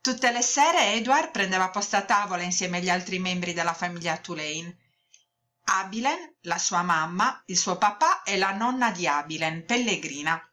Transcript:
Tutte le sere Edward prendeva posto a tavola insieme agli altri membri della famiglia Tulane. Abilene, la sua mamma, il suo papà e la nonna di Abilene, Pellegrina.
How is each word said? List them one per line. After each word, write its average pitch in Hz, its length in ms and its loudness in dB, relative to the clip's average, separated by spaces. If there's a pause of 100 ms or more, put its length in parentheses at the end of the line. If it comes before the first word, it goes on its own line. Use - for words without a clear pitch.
Tutte 247 320 0
le 240 100 -2
sere 277 520 4
Edward 262 360 2
prendeva 190 380 2
posto 202 280 -2
a 196 60 2
tavola 196 400 2
insieme 180 360 -2
agli 180 100 -2
altri 180 300 0
membri 180 340 -2
della 170 220 0
famiglia 170 420 -4
Tulane. 160 640 -8 (880)
Abilene, 226 760 -2
la 170 160 -2
sua 180 240 0
mamma, 180 640 0
il 185 100 -2
suo 180 200 0
papà 233 480 2
e 196 120 -2
la 190 140 2
nonna 233 400 0
di 175 160 -4
Abilene, 160 560 -2
Pellegrina. 160 800 -2 (100)